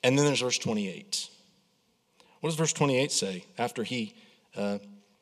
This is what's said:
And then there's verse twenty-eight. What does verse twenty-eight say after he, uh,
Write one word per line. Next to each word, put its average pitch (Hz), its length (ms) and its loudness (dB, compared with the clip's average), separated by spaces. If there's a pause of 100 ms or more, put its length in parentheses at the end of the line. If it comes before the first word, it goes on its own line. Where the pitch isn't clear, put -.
And 165 160 6
then 147 80 6
there's 135 140 2
verse 123 180 0
twenty-eight. 101 680 -4 (1120)
What 156 100 -2
does 160 60 -2
verse 156 180 2
twenty-eight 139 380 2
say 92 340 -2 (100)
after 120 260 -4
he, 113 320 -4 (400)
uh, 101 240 -2 (440)